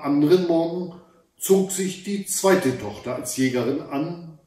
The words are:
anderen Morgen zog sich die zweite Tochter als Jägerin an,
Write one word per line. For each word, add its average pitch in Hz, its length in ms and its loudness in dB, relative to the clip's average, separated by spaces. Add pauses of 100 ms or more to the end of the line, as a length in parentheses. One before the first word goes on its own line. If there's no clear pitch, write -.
anderen 151 440 4
Morgen 170 540 -2 (380)
zog 190 320 4
sich 185 340 -4
die 196 220 -4
zweite 131 520 2
Tochter 107 360 -10
als - 220 -8
Jägerin 127 440 0
an, 165 680 -8